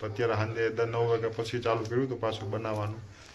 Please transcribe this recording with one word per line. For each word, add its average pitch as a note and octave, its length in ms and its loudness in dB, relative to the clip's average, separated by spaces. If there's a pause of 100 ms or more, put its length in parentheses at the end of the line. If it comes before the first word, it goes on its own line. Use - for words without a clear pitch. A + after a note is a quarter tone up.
તો A2 60 -6
અત્યારે A2+ 280 2
સાંજે A2+ 360 2
દ-, A2+ 100 -2
નવ A#2 280 2
વાગ્યા A2+ 200 2
પછી A#2 300 -2
ચાલુ A#2+ 260 2
કર્યું A#2+ 220 2
હતું B2+ 140 -4
પાછું G#2+ 300 -2
બનાવવાનું. G#2+ 500 -2 (340)